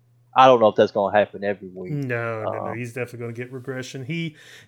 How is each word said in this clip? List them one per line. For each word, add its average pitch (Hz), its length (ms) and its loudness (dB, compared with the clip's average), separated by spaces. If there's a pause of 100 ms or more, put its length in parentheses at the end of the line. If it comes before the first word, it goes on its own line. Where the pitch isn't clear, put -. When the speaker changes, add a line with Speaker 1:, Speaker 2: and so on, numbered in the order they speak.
(340)
Speaker 1:
I 131 120 8
don't 127 140 8
know 110 80 8
if 101 80 0
that's 107 160 4
gonna 101 260 0
happen 98 240 0
every 101 260 -6
week. 92 240 -12
Speaker 2:
No, 117 520 -6
no, 95 80 -6
no. 98 160 -6
Speaker 1:
Um, 107 100 -8
Speaker 2:
He's 120 160 -10
definitely 117 260 -10
gonna 117 120 -10
get 123 200 -12
regression. 127 520 -12
He, 165 320 -8 (320)